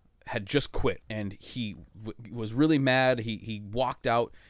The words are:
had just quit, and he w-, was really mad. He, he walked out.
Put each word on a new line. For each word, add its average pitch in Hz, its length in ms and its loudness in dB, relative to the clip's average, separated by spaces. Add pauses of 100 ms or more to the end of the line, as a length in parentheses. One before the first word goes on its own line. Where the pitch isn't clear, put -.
(260)
had 104 200 -6
just 139 260 2
quit, - 380 2
and 107 300 -4
he 110 360 -6 (220)
w-, 113 380 -12
was 110 180 -6
really 151 240 6
mad. 131 440 4
He, 110 160 -6
he 107 240 -8
walked 120 440 -2
out. 120 280 2 (160)